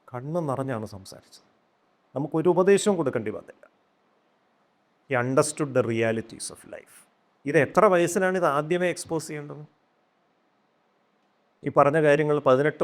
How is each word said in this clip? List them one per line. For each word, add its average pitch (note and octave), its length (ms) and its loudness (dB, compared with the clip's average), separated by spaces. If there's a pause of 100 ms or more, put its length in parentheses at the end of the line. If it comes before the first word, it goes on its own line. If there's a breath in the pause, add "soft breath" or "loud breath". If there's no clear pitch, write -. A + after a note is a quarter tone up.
(120)
കണ്ണ് C#3+ 280 -8 (100)
നിറഞ്ഞാണ് B2+ 360 -6 (100)
സംസാരിച്ചത്. - 520 -20 (680)
നമുക്കൊരു D#3 400 -2
ഉപദേശവും G3 440 2
കൊടുക്കേണ്ടി A#2 400 -4
വന്നില്ല. - 240 -20 (1500)
He C3+ 60 -2 (100)
understood D3 440 0 (100)
the B2+ 120 2
realities A2+ 640 -4
of - 60 -20 (140)
life. - 200 -20 (540)
ഇത് D#3 160 2
എത്ര G#3 280 4
വയസ്സിലാണ് F#3 480 0
ഇത് E3 140 2
ആദ്യമേ E3+ 400 -2
എക്സ്പോസ് D#3+ 340 -8
ചെയ്യേണ്ടത്? D3 340 -14 (2000)
ഈ C#3+ 120 -6
പറഞ്ഞ D3+ 300 6
കാര്യങ്ങൾ D3 300 4 (120)
പതിനെട്ട് D3 340 2